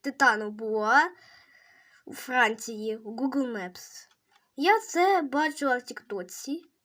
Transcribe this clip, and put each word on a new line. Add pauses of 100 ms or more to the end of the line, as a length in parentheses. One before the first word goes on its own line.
Титану
Буа (920)
у
Франції
у
Google
Maps. (480)
Я
це
бачила
в
Тіктоці (220)